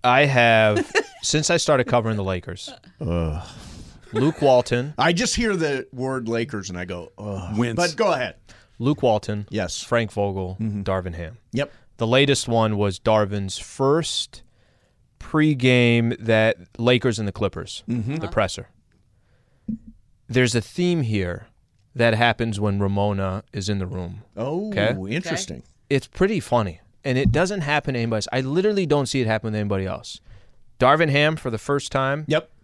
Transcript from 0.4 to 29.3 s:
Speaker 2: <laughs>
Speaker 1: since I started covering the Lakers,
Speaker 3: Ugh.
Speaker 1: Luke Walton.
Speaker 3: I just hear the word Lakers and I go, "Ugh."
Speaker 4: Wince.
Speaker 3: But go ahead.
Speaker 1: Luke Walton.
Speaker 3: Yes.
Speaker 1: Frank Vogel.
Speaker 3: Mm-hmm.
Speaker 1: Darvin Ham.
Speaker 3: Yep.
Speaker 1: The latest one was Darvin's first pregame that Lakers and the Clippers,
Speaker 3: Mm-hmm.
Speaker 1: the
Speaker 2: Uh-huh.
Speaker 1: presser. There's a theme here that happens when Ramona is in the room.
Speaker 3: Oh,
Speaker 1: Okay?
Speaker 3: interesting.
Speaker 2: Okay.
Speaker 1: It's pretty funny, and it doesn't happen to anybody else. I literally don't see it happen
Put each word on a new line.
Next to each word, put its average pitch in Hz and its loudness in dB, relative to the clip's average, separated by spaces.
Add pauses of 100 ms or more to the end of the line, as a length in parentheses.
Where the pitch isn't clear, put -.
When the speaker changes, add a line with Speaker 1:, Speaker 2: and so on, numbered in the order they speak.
Speaker 2:
<laughs> - -20
Speaker 1:
since - 0
I 175 4
started 139 2
covering 113 0
the 101 -4
Lakers, 92 -6 (300)
Speaker 3:
Ugh. 82 -2 (720)
Speaker 1:
Luke 143 0
Walton. 127 2
Speaker 3:
I 160 4
just 202 -2
hear 220 0
the 143 -2
word 127 -6
Lakers 113 -4
and 90 -8
I 90 -6
go, 87 -10
"Ugh." 98 -8
Speaker 4:
Wince. 117 0
Speaker 3:
But 170 0
go 160 2
ahead. 120 -4 (420)
Speaker 1:
Luke 139 -2
Walton. 104 0
Speaker 3:
Yes. 98 -6
Speaker 1:
Frank 117 -2
Vogel. 95 -4
Speaker 3:
Mm-hmm. 104 -4
Speaker 1:
Darvin 92 -4
Ham. 82 -12 (160)
Speaker 3:
Yep. 139 -4 (240)
Speaker 1:
The 117 -2
latest 135 2
one 110 2
was 101 0
Darvin's 104 0
first - -2 (760)
pregame 123 4
that 110 2 (200)
Lakers 120 2
and 107 -4
the 95 -4
Clippers, - -6
Speaker 3:
Mm-hmm. 120 -4
Speaker 1:
the 151 -6
Speaker 2:
Uh-huh. - -8
Speaker 1:
presser. - -2 (1600)
There's 120 2
a 113 2
theme 175 -2
here 98 -4 (480)
that 117 4
happens 113 0
when 101 0
Ramona 98 0 (100)
is 101 -6
in 101 -2
the 92 -4
room. 90 -10 (120)
Speaker 3:
Oh, 165 -6
Speaker 1:
Okay? 107 0 (140)
Speaker 3:
interesting. 151 -6
Speaker 2:
Okay. - -18 (240)
Speaker 1:
It's 139 0
pretty 196 0
funny, 101 -2 (220)
and 127 0
it 131 2
doesn't 175 0
happen 143 -2
to 120 -2
anybody 117 -2
else. 101 -4
I 127 -2
literally 185 0
don't 143 2
see 135 -2
it 110 0
happen 110 -2